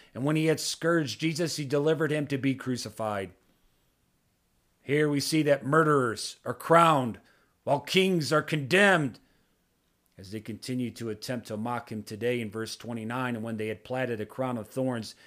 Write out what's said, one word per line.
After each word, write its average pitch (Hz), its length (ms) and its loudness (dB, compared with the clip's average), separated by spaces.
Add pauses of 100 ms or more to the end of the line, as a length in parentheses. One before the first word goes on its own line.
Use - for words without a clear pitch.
(140)
and 123 100 -4
when 151 120 2
he 156 100 2
had 156 140 2
scourged 160 600 -2
Jesus, 160 360 -2
he 151 80 -4
delivered 147 480 0
him 151 140 0
to 143 100 -2
be 135 180 0
crucified." 107 800 -6 (1500)
Here 147 260 2
we 143 120 0
see 156 220 2
that 143 220 2
murderers 139 800 2
are 120 80 -6
crowned, 156 640 4 (460)
while 135 160 2
kings 180 520 2
are 151 100 4
condemned, 156 800 2 (960)
as 95 140 -16
they 107 80 -8
continue 117 500 -6
to 113 180 -8
attempt 110 380 -8
to 110 100 -8
mock 117 340 -6
him 110 120 -8
today 117 380 -4
in 110 100 -8
verse 110 260 -8
twenty-nine. 120 600 -6
"And 110 80 -8
when 113 120 -6
they 107 120 -4
had 107 160 -8
platted 123 360 -4
a 107 60 -6
crown 127 320 -6
of 104 100 -10
thorns, 127 460 -4 (120)